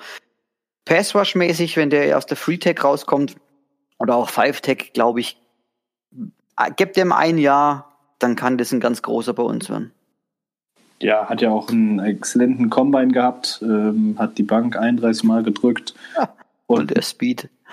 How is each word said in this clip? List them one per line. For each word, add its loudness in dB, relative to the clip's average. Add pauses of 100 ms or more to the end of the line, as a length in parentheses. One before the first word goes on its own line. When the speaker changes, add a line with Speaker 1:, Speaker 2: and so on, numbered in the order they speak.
(840)
Speaker 1:
Pass-Rush-mäßig, 0
wenn 2
der 4
aus -4
der -6
Free-Tech -2
rauskommt 0 (640)
oder 0
auch 0
Five-Tech, -2
glaub 0
ich, -8 (1160)
äh, -2
gebt -2
dem 2
ein 2
Jahr, 2 (220)
dann 0
kann -2
das -4
ein 0
ganz 0
großer -4
bei -4
uns -4
werden. -8 (1080)
Speaker 2:
Ja, 0
hat -4
ja 2
auch -2
einen 2
exzellenten 0
Combine 2
gehabt, -2
ähm, 0
hat -4
die 2
Bank 0
einunddreißig 0
Mal 2
gedrückt. 0 (220)
Speaker 1:
Ja. -2 (340)
Speaker 2:
Und 2
Speaker 1:
Und -4
der 0
Speed. -4 (240)